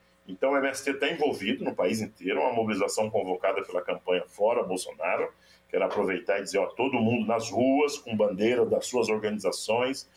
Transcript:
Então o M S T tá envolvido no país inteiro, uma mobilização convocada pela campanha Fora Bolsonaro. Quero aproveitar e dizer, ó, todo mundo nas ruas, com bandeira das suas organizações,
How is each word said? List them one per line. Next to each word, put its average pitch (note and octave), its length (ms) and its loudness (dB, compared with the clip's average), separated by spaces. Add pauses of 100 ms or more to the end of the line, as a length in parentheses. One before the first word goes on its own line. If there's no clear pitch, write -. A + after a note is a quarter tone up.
(280)
Então C3+ 240 0
o C#3 40 2
M C3+ 120 2
S - 160 -6
T C#3 100 -2
tá C#3+ 140 -2
envolvido C#3 560 -2
no - 100 -4
país G2+ 260 0
inteiro, G2+ 400 -4
uma C3+ 120 0
mobilização G#2+ 560 0
convocada F#2+ 540 0
pela F2+ 180 -4
campanha F2+ 460 -2
Fora A2+ 360 2
Bolsonaro. F#2 640 -4 (400)
Quero F#2+ 160 0
aproveitar F#2+ 540 0
e G2+ 40 -4
dizer, F#2+ 160 -2
ó, F#2 80 2
todo B2+ 280 -2
mundo A2+ 320 2
nas A2+ 240 0
ruas, C3+ 480 2
com A2+ 180 -6
bandeira G#2+ 480 4
das G2+ 220 0
suas A#2 220 0
organizações, G#2+ 1080 -2